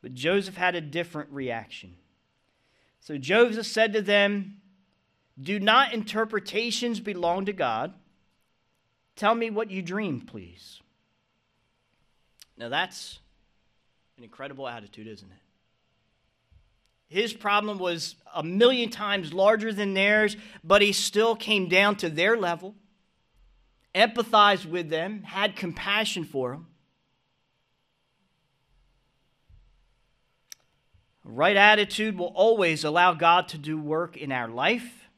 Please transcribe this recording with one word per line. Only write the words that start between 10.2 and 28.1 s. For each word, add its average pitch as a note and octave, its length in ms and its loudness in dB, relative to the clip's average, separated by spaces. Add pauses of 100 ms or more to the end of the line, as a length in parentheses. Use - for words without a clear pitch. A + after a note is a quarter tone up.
please." F2 520 -20 (1800)
Now A#2 120 -14
that's E3 520 -8 (960)
an B2 80 -20
incredible C3+ 420 -14
attitude, A2 400 -14
isn't G2 240 -20
it? F#2 80 -20 (1700)
His G#3+ 240 -2
problem G#3 460 -2
was F3 380 -6 (180)
a D#3+ 80 -6
million A#3 480 2
times G3 420 -4
larger G#3+ 400 2
than G3 220 -2
theirs, G#3 420 2 (260)
but G3+ 200 6
he G3+ 100 4
still A3 420 2
came G#3+ 320 -2
down G3 300 4
to F3 140 -4
their F3 260 2
level, F3+ 380 -4 (1200)
empathized G#3 720 4
with E3 240 -6
them, F#3 320 -4
had G3+ 340 -4
compassion G3 680 -4
for C3+ 280 -6
them. D#3+ 140 -16 (4000)